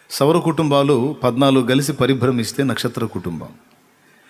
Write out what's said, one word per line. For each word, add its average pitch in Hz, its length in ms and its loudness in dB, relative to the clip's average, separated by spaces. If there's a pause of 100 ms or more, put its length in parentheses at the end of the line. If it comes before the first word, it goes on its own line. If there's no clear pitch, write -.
(100)
సౌర 156 280 2
కుటుంబాలు 143 840 0
పద్నాలుగు 127 440 2
కలిసి 139 260 0
పరిభ్రమిస్తే 127 720 0
నక్షత్ర 120 420 -4
కుటుంబం. 85 440 -8 (800)